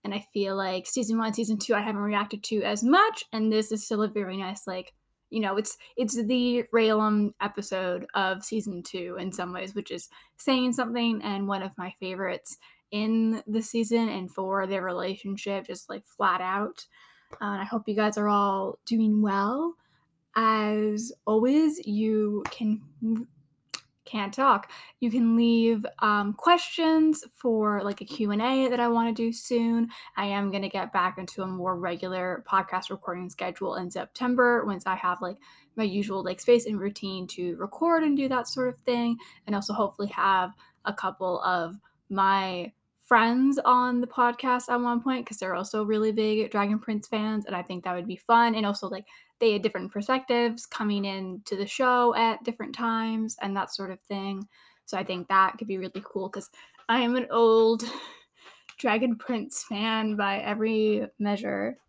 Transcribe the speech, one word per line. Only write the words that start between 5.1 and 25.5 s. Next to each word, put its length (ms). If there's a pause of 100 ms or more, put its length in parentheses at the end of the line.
you 100
know, 160
it's, 220 (180)
it's 260
the 520
Raylan 680
episode 760
of 300
season 400
two 340
in 140
some 220
ways, 200
which 180
is 180 (260)
saying 380
something, 500
and 240
one 160
of 140
my 240
favorites 560 (340)
in 560
the 140
season 480
and 200
for 380
their 140
relationship, 840
just, 220
like, 160
flat 360
out. 440 (560)
Uh, 40
and 160
I 20
hope 240
you 80
guys 220
are 100
all 580
doing 360
well. 520 (600)
As 800 (120)
always, 600
you 640
can, 300 (1200)
can't 280
talk. 360 (300)
You 100
can 260
leave, 500 (140)